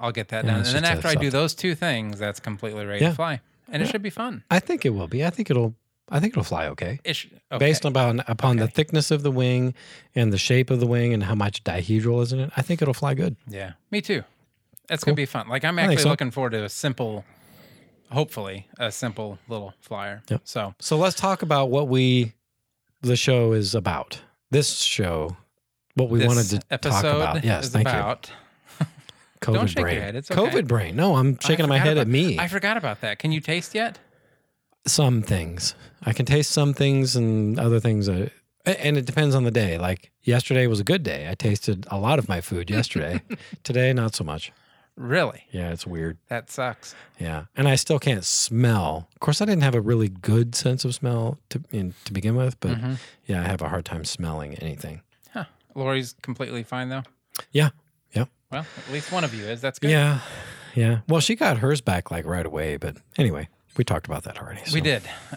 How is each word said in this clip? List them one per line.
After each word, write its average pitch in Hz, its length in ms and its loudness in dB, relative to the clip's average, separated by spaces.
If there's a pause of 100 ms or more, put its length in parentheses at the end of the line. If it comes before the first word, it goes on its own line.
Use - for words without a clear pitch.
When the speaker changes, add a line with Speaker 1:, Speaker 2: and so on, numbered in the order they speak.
Speaker 1:
I'll 117 120 -2
get 113 160 -6
that 110 160 -4
Speaker 2:
Yeah, 110 80 2
Speaker 1:
done. 104 80 2
Speaker 2:
it's 98 80 0
Speaker 1:
And 127 80 0
then 151 80 2
Speaker 2:
just 170 80 2
Speaker 1:
after 160 160 0
I 156 60 4
Speaker 2:
that 147 60 2
Speaker 1:
do 143 100 0
Speaker 2:
stuff. 135 100 2
Speaker 1:
those 160 140 0
two 180 200 -2
things, 110 440 -4
that's 104 220 -6
completely 107 460 -8
ready 101 160 -2
Speaker 2:
Yeah. 165 80 2
Speaker 1:
to 165 40 -2
fly. 156 260 -4 (300)
And 151 120 -2
it - 40 0
Speaker 2:
Yeah. - 60 -4
Speaker 1:
should 208 100 -6
be 202 80 -6
fun. 226 400 -8
Speaker 2:
I - 100 4
think 330 240 -4
it 135 60 2
will 95 180 -4
be. 127 160 -2
I 175 60 0
think 202 200 -6
it'll, 117 240 2 (360)
I 147 100 0
think 214 140 0
it'll 107 100 0
fly 80 240 -4
okay. 90 360 -6
Speaker 1:
It 165 120 -4
sh-, - 100 -10 (320)
Speaker 2:
Based 151 280 2
Speaker 1:
okay. 143 40 2
Speaker 2:
upon, 123 380 2
upon 120 300 2
the 110 60 4
Speaker 1:
Okay. - 100 -2
Speaker 2:
thickness 151 360 0
of 147 120 2
the 143 100 2
wing 127 400 2 (420)
and 117 180 4
the 95 60 2
shape 127 320 4
of 127 80 4
the 120 80 2
wing 120 280 2
and 104 100 0
how 95 100 0
much 101 300 -2
dihedral 110 580 0
is 120 120 -2
in 131 40 -2
it, 135 160 -4
I 135 80 -2
think 170 200 -2
it'll 135 120 2
fly 139 200 -2
good. 151 200 -2 (140)
Speaker 1:
Yeah, 98 240 -10 (180)
me 208 120 -2
too. 180 220 -4 (640)
That's 160 140 -4
gonna 147 120 2
Speaker 2:
Cool. - 20 2
Speaker 1:
be 143 100 -2
fun. - 220 -8
Like, 131 160 -2
I'm 170 140 0
Speaker 2:
I 165 40 2
think 190 120 4
Speaker 1:
actually 147 100 4
Speaker 2:
so. 147 60 6
Speaker 1:
looking 139 200 0
forward 123 200 -2
to 110 140 -2
a 104 40 -6
simple, 117 560 -4 (880)
hopefully 104 560 -4 (100)
a 113 140 -4
simple 107 460 -8 (100)
little 104 320 -10
flyer. 101 480 -10
Speaker 2:
Yep. - 160 -2
Speaker 1:
So 101 340 -6
Speaker 2:
So - 180 -2
let's 175 200 2
talk 190 260 0
about 143 280 2
what 139 180 2
we, 127 460 4 (680)
the 123 140 4
show 120 360 4
is 104 220 2
about. 87 460 -4 (300)
This 143 320 2
show, 87 540 -2 (580)
what 127 140 2
we 117 120 4
Speaker 1:
This 120 80 6
Speaker 2:
wanted 120 220 4
to 104 80 2
talk - 120 -6
Speaker 1:
episode 147 460 2
Speaker 2:
about. 156 280 0
Yes, 113 200 0
Speaker 1:
is 120 60 -6
Speaker 2:
thank 120 180 2
you. 123 60 2
Speaker 1:
about 107 360 -4 (480)
<laughs> - 20 -20 (600)
Speaker 2:
covid 113 140 0
Speaker 1:
Don't 214 120 4
shake 175 120 -2
your - 80 0
Speaker 2:
brain. 85 140 0
Speaker 1:
head. 101 160 -8
It's 143 140 -10
okay. 185 100 2
Speaker 2:
covid 233 280 2
brain. 107 280 0
No, 165 200 4
I'm 131 260 4
Speaker 1:
I - 40 -2
Speaker 2:
shaking 156 220 4
my 139 100 4
Speaker 1:
forgot 135 80 4
Speaker 2:
head 151 100 4
Speaker 1:
about, 143 60 4
Speaker 2:
at 110 60 2
me. 160 300 4
Speaker 1:
I 175 100 0
forgot 196 280 0
about 135 240 -4
that. 107 180 -4
Can 156 140 -2
you 156 80 0
taste 170 340 -4
yet? 220 240 -4 (880)
Speaker 2:
Some 123 360 4
things. 87 520 -2 (300)
I 113 80 2
can 120 140 0
taste 143 260 4
some 143 200 4
things 135 440 2
and 110 420 2
other 117 220 4
things. 104 280 2
Uh, 98 200 0 (360)
a-, 185 220 0
and 147 100 4
it 131 80 0
depends 143 300 2
on 135 80 4
the 120 80 2
day. 101 280 2
Like, 90 340 -4 (100)
yesterday 127 460 4
was 110 100 2
a 101 60 -2
good 175 180 2
day. 73 260 -4
I 95 60 -4
tasted 104 560 -2
a 101 80 -4
lot 127 220 2
of 95 80 -4
my 90 120 -2
food 87 300 -6
yesterday. 90 500 -2 (220)
Speaker 1:
<laughs> - 220 -18
Speaker 2:
Today, 127 280 2
not 117 220 0
so - 80 -6
much. 76 300 -8 (440)
Speaker 1:
Really? 135 540 -2
Speaker 2:
Yeah, 87 220 -4
it's 82 140 -10
weird. 82 320 -6 (100)
Speaker 1:
That 117 220 -8
sucks. - 440 -8 (240)
Speaker 2:
Yeah. 80 280 -8 (100)
And 139 120 2
I 135 60 6
still 147 240 0
can't 107 260 0
smell. 104 880 0
Of - 80 -20
course, 147 220 0
I - 20 2
didn't 190 200 4
have 131 100 4
a 117 60 2
really 110 280 2
good 110 460 2
sense 127 320 0
of 123 80 -4
smell 120 440 -4 (120)
to, 143 120 -8 (100)
in, 92 200 -4 (120)
to 113 100 -10
begin 107 220 0
with, 127 240 0
but 131 180 0
Speaker 1:
Mm-hmm. 127 160 -4 (320)
Speaker 2:
yeah, 92 160 -2
I 87 60 -2
have 92 140 -2
a 80 60 -4
hard 85 160 -4
time 82 200 -8
smelling 78 500 -6
anything. 78 480 -10 (320)
Speaker 1:
Huh. 196 100 -8 (300)
Lori's 131 480 -4
completely 123 400 -8
fine, 127 280 -6
though? 131 120 -6 (480)
Speaker 2:
Yeah. 147 200 4 (420)
Yep. 120 160 -2 (240)
Speaker 1:
Well, 151 120 -8 (220)
at 131 60 -10
least 147 200 -8
one 180 120 0
of 117 100 -4
you 107 100 -8
is. 117 160 -8
That's 131 200 -6
good. 147 100 2
Speaker 2:
Yeah. 147 300 4 (560)
Yeah. 117 320 4
Well, 160 120 4
she 226 140 0
got 185 240 2
hers 135 220 2
back, 90 320 -2
like, 85 120 -6
right 85 220 -2
away. 78 320 -4
But - 180 -8 (220)
anyway, 85 300 0 (280)
we 123 80 2
talked 80 220 -2
about - 180 -8
that - 140 -14
already, - 240 -14 (100)
Speaker 1:
We 151 60 0
Speaker 2:
so. - 20 2
Speaker 1:
did. 143 220 0 (340)